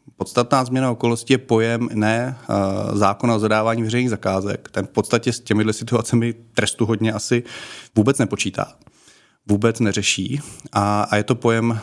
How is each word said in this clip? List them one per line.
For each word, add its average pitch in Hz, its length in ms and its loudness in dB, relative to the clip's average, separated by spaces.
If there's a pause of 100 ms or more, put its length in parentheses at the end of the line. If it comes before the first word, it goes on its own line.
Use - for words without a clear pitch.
(180)
Podstatná 127 480 0
změna 127 260 0
okolností 117 420 0
je 127 40 4
pojem 117 560 0
ne, 117 480 0
eh, 101 560 -2
zákona 101 380 2
o 104 40 0
zadávání 110 440 2
veřejných 123 260 0
zakázek. 98 600 -4
Ten 98 140 -4
v - 40 -14
podstatě 120 440 0
s - 60 -8
těmihle 107 340 0
situacemi 117 600 0 (200)
trestuhodně 107 600 0
asi 120 300 0 (520)
vůbec 113 220 4
nepočítá, 98 560 -4 (760)
vůbec 110 300 2
neřeší. 107 640 -2 (300)
A, 104 300 2
a 104 140 0
je 104 80 2
to 120 120 0
pojem, 113 480 2